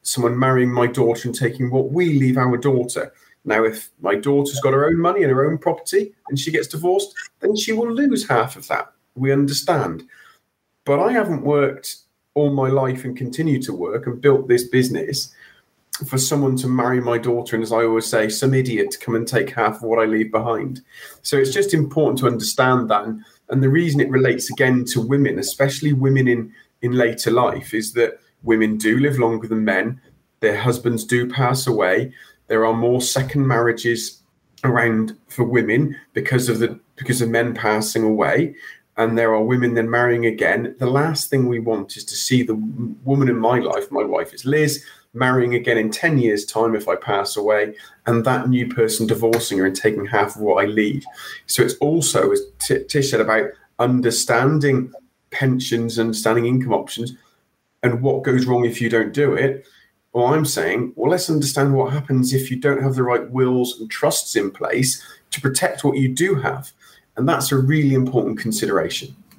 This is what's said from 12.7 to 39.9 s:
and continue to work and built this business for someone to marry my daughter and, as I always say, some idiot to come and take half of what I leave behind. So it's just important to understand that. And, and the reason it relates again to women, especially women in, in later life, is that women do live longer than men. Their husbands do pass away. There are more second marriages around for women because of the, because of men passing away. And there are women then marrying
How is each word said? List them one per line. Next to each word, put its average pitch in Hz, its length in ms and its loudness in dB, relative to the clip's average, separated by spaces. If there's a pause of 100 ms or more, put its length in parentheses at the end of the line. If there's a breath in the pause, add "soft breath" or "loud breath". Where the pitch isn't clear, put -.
and 127 120 -8
continue 143 460 -2
to 110 100 -8
work 87 340 -6
and 123 140 -6
built 139 280 4
this 123 160 4
business 127 720 -2 (720 soft breath)
for 139 100 -4
someone 135 400 2
to 127 120 -2
marry 127 320 2
my 120 180 0
daughter 120 360 0
and, 113 80 0
as 110 100 -4
I 113 120 4
always 113 220 2
say, 110 220 2
some 135 260 0
idiot 120 380 0
to - 60 -8
come 120 160 -4
and 113 140 -2
take 110 220 0
half 110 260 0
of - 60 -16
what 113 160 0
I 113 80 4
leave 110 240 0
behind. 117 500 -2 (420 loud breath)
So - 140 -2
it's 135 160 2
just 202 220 0
important 143 460 0
to 127 60 0
understand 120 600 2
that. 104 160 0
And, 110 180 -8 (280 loud breath)
and 135 120 2
the 135 60 4
reason 151 320 2
it - 100 0
relates 131 400 0
again 127 360 2
to 123 140 -2
women, 127 380 0
especially 139 540 -2
women 135 360 2
in, 117 240 0 (280 loud breath)
in 120 120 -2
later 120 380 0
life, 117 440 0
is 110 180 -4
that 117 280 0 (220 soft breath)
women 110 360 2
do 107 200 2
live 135 200 2
longer 113 300 0
than 110 160 0
men. 104 360 -2 (400 soft breath)
Their 104 160 2
husbands 120 480 -2
do 123 260 0
pass 131 360 0
away. 107 460 0 (360 loud breath)
There 110 180 2
are 113 80 2
more 120 260 2
second 135 460 0
marriages 117 760 0 (420)
around 113 520 0 (120)
for - 160 -2
women 117 520 2 (160 loud breath)
because 123 380 0
of 110 80 0
the, 113 200 -2 (180)
because 123 260 -2
of 113 80 0
men 117 240 0
passing 107 480 0
away. 95 520 2 (440 loud breath)
And 113 180 0
there 113 180 4
are 107 80 2
women 123 300 2
then 113 160 0
marrying 120 380 2